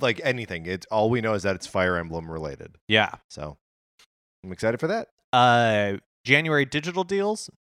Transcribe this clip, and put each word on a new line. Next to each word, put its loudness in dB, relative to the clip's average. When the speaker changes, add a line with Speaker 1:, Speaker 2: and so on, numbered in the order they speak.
Speaker 1:
like, 0
anything. -4
It's, -6
all 2
we 0
know 0
is -2
that 0
it's -12
Fire 2
Emblem -6
related. -10
Speaker 2:
Yeah. 4
Speaker 1:
So -12
I'm -12
excited -2
for 0
that. -4
Speaker 2:
Uh, 4
January 2
digital -4
deals. -4